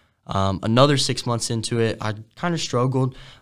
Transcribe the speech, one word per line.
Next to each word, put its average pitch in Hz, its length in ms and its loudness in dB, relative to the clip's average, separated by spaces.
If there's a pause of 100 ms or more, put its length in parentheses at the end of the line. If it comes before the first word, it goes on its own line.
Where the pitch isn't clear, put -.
(260)
Um, 95 360 0
another 131 340 6
six 131 300 -2
months 117 240 -2
into 117 280 -2
it, 113 220 0
I 107 140 -4 (220)
kinda 175 200 -2
struggled, 131 600 0 (240)